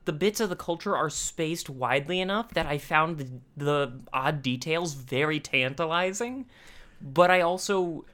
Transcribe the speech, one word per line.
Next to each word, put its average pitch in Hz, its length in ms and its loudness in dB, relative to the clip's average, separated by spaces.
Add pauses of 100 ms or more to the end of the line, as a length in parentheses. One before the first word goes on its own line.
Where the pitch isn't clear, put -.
the 180 80 0
bits 190 280 0
of 220 80 2
the 180 80 -4
culture 175 400 -4
are 147 140 0
spaced - 580 -4
widely 139 520 0
enough 196 340 -2
that 160 120 0
I 147 120 -2
found 160 400 0
the, 131 120 -8 (260)
the 143 440 0 (120)
odd 135 300 0
details 156 520 -2
very 139 460 0
tantalizing. 170 1040 -2 (560)
But 156 280 6
I 180 120 6
also 180 720 0